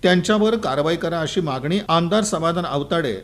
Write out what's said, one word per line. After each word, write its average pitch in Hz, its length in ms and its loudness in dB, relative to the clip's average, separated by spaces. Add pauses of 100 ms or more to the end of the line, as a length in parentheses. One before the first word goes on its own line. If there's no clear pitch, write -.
त्यांच्यावर 208 540 4
कारवाई 147 400 0
करा, 165 240 -4
अशी 160 200 -2
मागणी 147 380 -2 (100)
आमदार 170 340 2
समाधान 170 420 0
आवताडे 143 600 -2